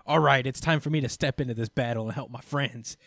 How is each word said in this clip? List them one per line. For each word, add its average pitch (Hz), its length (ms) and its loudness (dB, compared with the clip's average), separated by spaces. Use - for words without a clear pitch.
"All 151 140 4
right, 139 260 6
it's 131 140 -4
time 160 220 2
for 156 80 -4
me 156 120 2
to 131 80 0
step - 300 -2
into 127 140 -2
this 110 160 -2
battle 117 360 -2
and 110 80 -4
help 123 180 -8
my 113 100 -12
friends." 117 640 -4